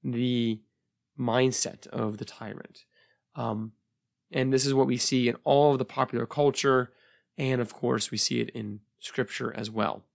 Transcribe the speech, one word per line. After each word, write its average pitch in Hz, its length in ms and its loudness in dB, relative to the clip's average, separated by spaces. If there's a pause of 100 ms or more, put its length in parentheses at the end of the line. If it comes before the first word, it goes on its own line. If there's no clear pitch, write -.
the 120 560 0 (580)
mindset 123 680 0
of 110 300 -4
the 110 80 -8
tyrant. - 580 -16 (520)
Um, 110 360 -6 (580)
and 131 220 0
this 131 120 4
is 139 100 2
what 135 120 6
we 127 100 0
see 123 320 2
in 117 140 0
all 143 300 6
of 131 60 2
the 127 60 0
popular 123 420 -4
culture. 139 680 2 (440)
And 131 240 0
of 113 120 -4
course, 120 380 -2
we 110 80 -6
see 120 220 0
it 113 100 -2
in 107 300 -10 (200)
scripture - 560 -6
as 110 140 -8
well. 107 340 -2 (100)